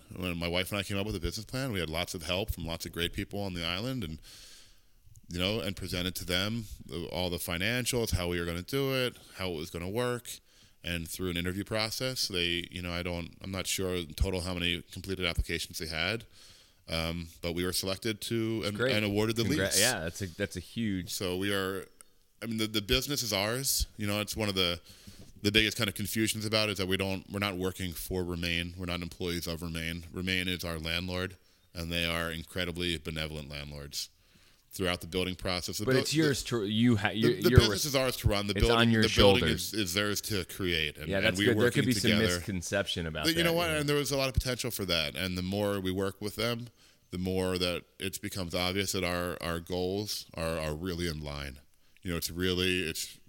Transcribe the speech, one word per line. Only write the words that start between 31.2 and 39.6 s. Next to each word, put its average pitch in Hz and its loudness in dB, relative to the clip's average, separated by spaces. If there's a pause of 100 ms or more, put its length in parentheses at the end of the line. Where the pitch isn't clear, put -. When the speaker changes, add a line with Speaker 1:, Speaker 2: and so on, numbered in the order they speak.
Speaker 1:
and 85 -6
they 85 2
are 85 0
incredibly 85 -4
benevolent 78 -6
landlords 71 -8 (640)
throughout 90 0
the 85 -12
building 90 -2
process. 90 -4
The 104 -4
Speaker 2:
But 127 4
Speaker 1:
buil-, 131 6
Speaker 2:
it's 139 0
yours 151 4
Speaker 1:
the, - -10
Speaker 2:
to, 117 0
you 113 6
ha-, 104 4
Speaker 1:
the, 92 -4
Speaker 2:
you're, 113 4
Speaker 1:
the - 8
Speaker 2:
you're 123 8
Speaker 1:
business 101 6
is 139 2
ours 131 2
to 113 4
run. 101 2
The 101 2
Speaker 2:
it's 98 2
Speaker 1:
building, 117 6
Speaker 2:
on 117 8
your 110 8
Speaker 1:
the 107 6
building 98 10
Speaker 2:
shoulders. 80 0